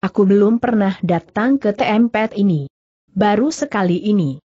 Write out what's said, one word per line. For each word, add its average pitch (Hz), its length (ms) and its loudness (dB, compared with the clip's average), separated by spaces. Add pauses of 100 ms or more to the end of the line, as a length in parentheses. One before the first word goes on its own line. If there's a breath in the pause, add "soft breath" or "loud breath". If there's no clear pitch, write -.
Aku 196 240 0
belum 202 320 4
pernah 208 480 0
datang 208 560 -2
ke 208 80 0
tempat 220 640 0
ini. 185 320 0 (480)
Baru 208 400 0
sekali 190 480 -2
ini. 180 440 -2